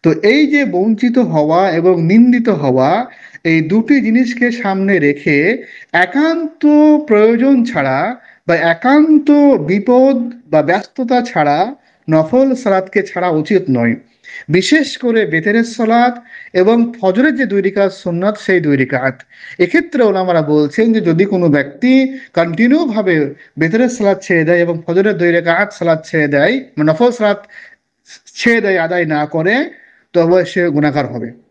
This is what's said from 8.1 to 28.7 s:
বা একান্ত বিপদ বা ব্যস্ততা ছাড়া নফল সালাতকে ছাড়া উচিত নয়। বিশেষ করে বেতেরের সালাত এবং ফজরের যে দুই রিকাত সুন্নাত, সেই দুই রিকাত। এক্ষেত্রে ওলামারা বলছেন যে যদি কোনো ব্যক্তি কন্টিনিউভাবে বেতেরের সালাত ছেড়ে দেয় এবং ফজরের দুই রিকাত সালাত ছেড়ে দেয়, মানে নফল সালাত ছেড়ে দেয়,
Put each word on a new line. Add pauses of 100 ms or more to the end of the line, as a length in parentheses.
বা
একান্ত (360)
বিপদ (180)
বা
ব্যস্ততা
ছাড়া (340)
নফল
সালাতকে
ছাড়া
উচিত
নয়। (540)
বিশেষ
করে
বেতেরের
সালাত (300)
এবং
ফজরের
যে
দুই
রিকাত
সুন্নাত,
সেই
দুই
রিকাত। (380)
এক্ষেত্রে
ওলামারা
বলছেন
যে
যদি
কোনো
ব্যক্তি (160)
কন্টিনিউভাবে (240)
বেতেরের
সালাত
ছেড়ে
দেয়
এবং
ফজরের
দুই
রিকাত
সালাত
ছেড়ে
দেয়, (120)
মানে
নফল
সালাত (880)
ছেড়ে
দেয়,